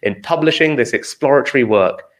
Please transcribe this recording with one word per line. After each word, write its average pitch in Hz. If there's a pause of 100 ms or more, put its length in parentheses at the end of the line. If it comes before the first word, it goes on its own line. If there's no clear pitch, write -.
in 101
publishing 160
this 120
exploratory 139
work, 104 (160)